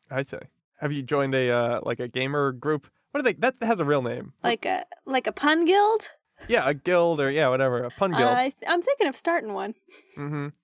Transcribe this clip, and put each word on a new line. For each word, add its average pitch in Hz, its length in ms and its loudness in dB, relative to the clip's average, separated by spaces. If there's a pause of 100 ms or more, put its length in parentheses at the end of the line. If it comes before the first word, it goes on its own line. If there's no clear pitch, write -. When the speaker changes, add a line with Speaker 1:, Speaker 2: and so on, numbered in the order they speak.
Speaker 1:
I 135 120 -4
see. - 160 -10 (420)
Have 147 140 -4
you 143 100 -6
joined 135 320 0
a, 127 160 2
uh, 120 320 0
like, 120 160 -4
a 123 80 -6
gamer 139 460 -2
group? 143 340 -4 (240)
What 285 80 -4
are 285 40 -4
they? 226 100 2
That 247 280 -2
has 220 200 0
a 147 40 0
real 143 160 2
name. 120 300 -8 (140)
Speaker 2:
Like 240 200 -2
a, - 200 -2 (200)
like 262 220 -2
a 214 60 -4
pun 320 320 2
guild? 415 420 4 (420)
Speaker 1:
Yeah, 190 180 2
a 147 60 2
guild 170 480 2
or, 135 100 2
yeah, 147 160 2
whatever. 127 380 2
A 123 40 -6
pun 190 220 -2
guild. 226 120 2
Speaker 2:
Uh, 247 100 4
I 247 160 2
th-, - 60 -10 (120)
I'm 349 140 2
thinking 480 260 0
of 262 80 -4
starting 269 380 -2
one. 196 220 -6 (420)
Speaker 1:
Mm-hmm. 143 300 -6 (160)